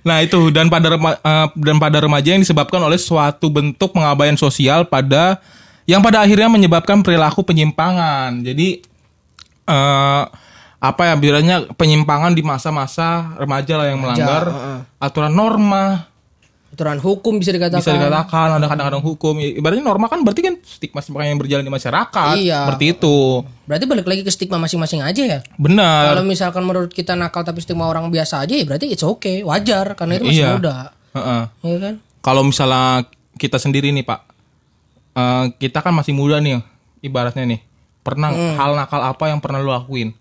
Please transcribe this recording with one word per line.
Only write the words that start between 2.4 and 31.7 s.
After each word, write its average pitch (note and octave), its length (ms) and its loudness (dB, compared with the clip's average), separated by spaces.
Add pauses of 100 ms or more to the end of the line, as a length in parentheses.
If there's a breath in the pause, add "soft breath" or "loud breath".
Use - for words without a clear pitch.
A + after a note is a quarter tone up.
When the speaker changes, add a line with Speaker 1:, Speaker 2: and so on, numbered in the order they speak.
Speaker 1:
disebabkan E3+ 400 2
oleh D#3+ 160 0
suatu D3+ 500 0
bentuk D3 440 -2
pengabaian D3 440 2
sosial C#3+ 480 2
pada, D3 560 2 (460 soft breath)
yang F#3 160 6
pada A3 180 6
akhirnya G#3 300 6
menyebabkan G3+ 500 4
perilaku E3+ 420 2
penyimpangan. D#3 1000 0
Jadi, D3 420 -4 (800)
eh, C#3 580 2 (540 loud breath)
apa C3 260 -2
ya, E3+ 120 4
bilangnya D3 420 4 (140)
penyimpangan D3+ 640 2
di D#3+ 80 2
masa-masa D#3+ 960 -4
remaja C#3 380 -4
lah D3 120 0
yang C3+ 140 -4
Speaker 2:
Remaja, B2+ 160 -2
Speaker 1:
melanggar C#3+ 320 2
Speaker 2:
heeh. C3+ 300 -8 (200)
Speaker 1:
aturan D3+ 320 -2
norma. G3+ 540 2 (840)
Speaker 2:
Aturan D3 260 -4
hukum G3 380 -2
bisa F#3+ 160 -2
dikatakan. E3+ 320 0
Speaker 1:
Bisa D#3+ 80 0
dikatakan, D#3 640 0
ada D3+ 100 2
kadang-kadang C#3+ 380 -4
hukum. D#3 320 -2
Ibaratnya D3+ 480 -2
norma A3 240 0
kan D#4+ 160 -2
berarti A3+ 180 2
kan F4+ 160 -2
stigma-stigma - 640 -12
yang D3 140 -2
berjalan C#3+ 260 -2
di C3+ 80 -8
masyarakat. D3+ 680 0
Speaker 2:
Iya. E3+ 260 0
Speaker 1:
Seperti C#3 260 0
itu. C#3 540 2 (240)
Speaker 2:
Berarti D#3 180 -2
balik A3+ 220 -2
lagi F#3+ 160 -2
ke F#3+ 80 -4
stigma F#3 240 -4
masing-masing E3 480 -4
aja F#3 180 -4
ya? F3+ 180 -2 (140)
Speaker 1:
Benar. D3+ 640 4
Speaker 2:
Kalau F#3 80 0
misalkan F#3 400 -2
menurut F3+ 260 -2
kita F3+ 240 -8
nakal F3 300 -6
tapi E3+ 160 -8
stigma E3 260 -6
orang E3 220 -4
biasa D#3+ 320 -2
aja E3+ 160 -4
ya F#3 80 0
berarti D3+ 240 -4
it's F#3+ 160 -4
okay, F#3+ 400 -4
wajar. G3 400 -2 (100)
Karena E3+ 220 -4
itu - 100 -4
masih D#3+ 140 4
Speaker 1:
Iya. C3 140 2
Speaker 2:
muda. C#3+ 220 -2 (360)
Speaker 1:
Heeh. B2 300 -4 (200)
Speaker 2:
Iya E3+ 160 -4